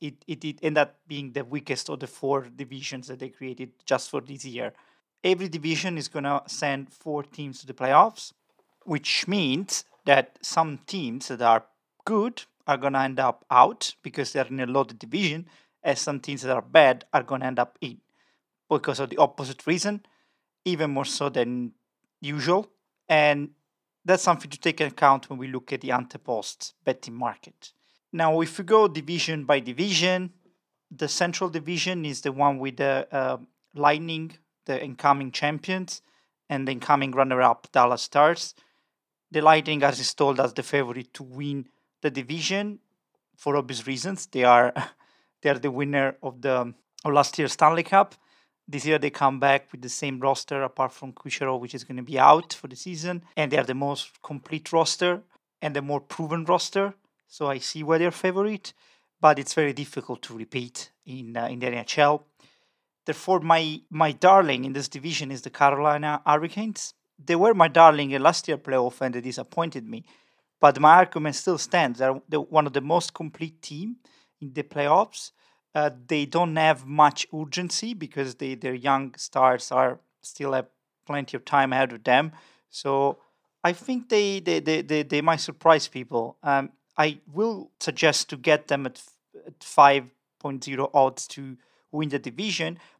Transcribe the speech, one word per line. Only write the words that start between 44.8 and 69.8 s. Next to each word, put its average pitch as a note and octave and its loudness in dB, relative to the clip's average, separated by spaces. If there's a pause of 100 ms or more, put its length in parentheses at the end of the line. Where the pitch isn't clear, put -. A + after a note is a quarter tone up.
<laughs> - -20
they D3 2
are C3 0
the C#3 -2
winner C3+ -2
of B2 -10
the, B2 -2 (300)
of D3+ 0
last C#3+ 2
year's C#3+ -2
Stanley E3 4
Cup. G3 2 (560)
This C#3+ -8
year D3+ 2
they C#3+ 0
come C3+ 0
back C#3 2
with B2 -18
the B2 -14
same C3+ -8
roster, C3+ -2
apart C3 -4
from C3 -16
Kucherov, C3+ -6
which A#2+ -12
is B2 -12
gonna B2+ -12
be C3+ -6
out D#3 8
for - -14
the B2+ -18
season. F3 -8 (120)
And D3+ -2
they D3 0
are C3 2
the B2+ -4
most C#3 -6
complete D3+ -10
roster F3 0 (400)
and D3+ -6
the C#3+ -2
more C#3+ -4
proven D#3+ -6
roster. F3+ 0 (360)
So - -8
I C#3 -2
see D#3 -10
why D#3+ 2
they're E3+ 2
favorite, F#3+ -2 (480)
but D3+ 8
it's - -8
very D3 0
difficult C#3 -10
to A#2+ -18
repeat A#2+ -12 (160)
in, B2 -16
uh, A#2 -4
in B2 -10
the B2+ -4
N A#2+ -4
H A#2+ -6
L. D3 4 (800)
Therefore, E3+ 0
my, D#3+ 0
my D#3+ 0
darling E3 6
in C3+ -6
this C#3 -6
division C#3+ -8
is B2+ -10
the - -14
Carolina D3 2
Hurricanes. E3 -2 (260)
They E3+ 0
were G#3+ 6
my E3+ 6
darling D3 8
in C3+ -2
last E3 4
year C#3+ -2
playoff B2+ -2
and C3 -4
they B2 -6
disappointed B2+ -6